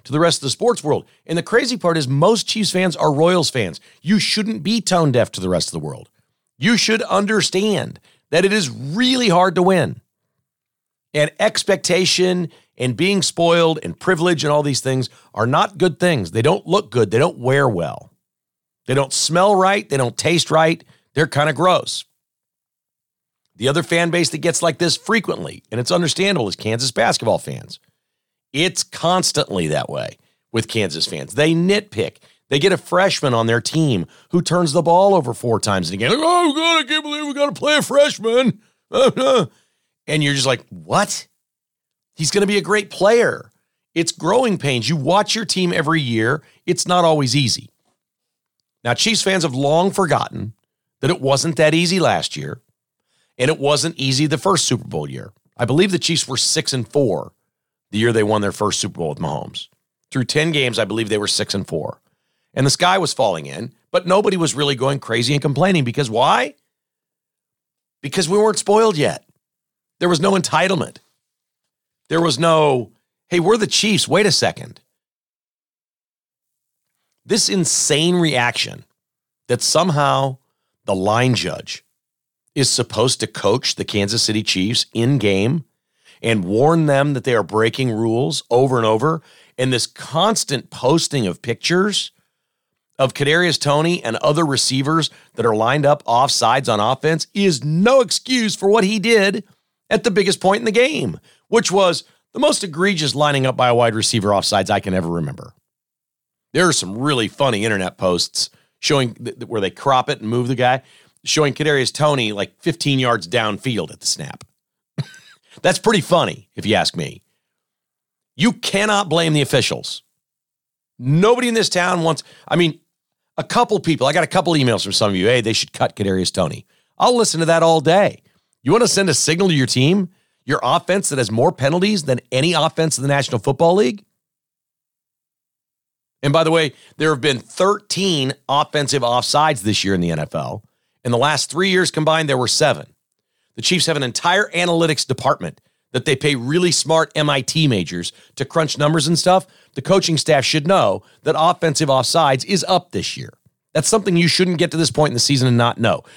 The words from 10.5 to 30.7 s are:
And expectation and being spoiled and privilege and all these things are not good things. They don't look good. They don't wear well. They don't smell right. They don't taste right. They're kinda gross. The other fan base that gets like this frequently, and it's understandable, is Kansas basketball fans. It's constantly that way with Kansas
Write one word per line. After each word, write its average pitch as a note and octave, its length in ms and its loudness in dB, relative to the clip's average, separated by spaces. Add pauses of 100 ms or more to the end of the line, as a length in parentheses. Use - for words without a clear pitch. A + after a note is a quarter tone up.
And D3 280 0
expectation F3+ 1120 0 (280)
and B2 180 -2
being F#3+ 240 2
spoiled E3 640 2
and D#3+ 160 -10
privilege F3 460 0
and D3 80 0
all D3 100 2
these C#3+ 180 -2
things C3 300 -2 (240)
are A2+ 140 0
not E3+ 280 0
good F3 220 0
things. C3+ 320 0
They G#2+ 120 -2
don't D3+ 260 0
look F#3 240 -2
good. A2 180 2
They G#2+ 80 2
don't D3 200 0
wear C3 300 2
well. E2 440 -6 (760)
They B2 80 -2
don't C#3 180 0
smell F#3+ 440 2
right. G3 320 2
They D3+ 80 -2
don't B2 200 -2
taste D#3+ 360 0
right. D#3+ 320 2 (300)
They're D#3 120 2
kinda D3+ 260 0
gross. E3 520 0 (1500)
The A2+ 120 -2
other D3 160 0
fan E3+ 260 0
base E3+ 200 0
that D#3+ 80 -6
gets D#3 260 -2
like E3 140 0
this E3+ 180 0
frequently, F2 720 -4
and A2 80 -4
it's B2 140 -2
understandable, F3 560 0
is F2+ 80 -6
Kansas A#2 340 -4
basketball A2+ 480 0
fans. - 400 -14 (720)
It's F3 300 -2
constantly D3+ 840 -2
that D2 200 -2
way C2 300 -10 (320)
with A2+ 160 -2
Kansas E2 400 -4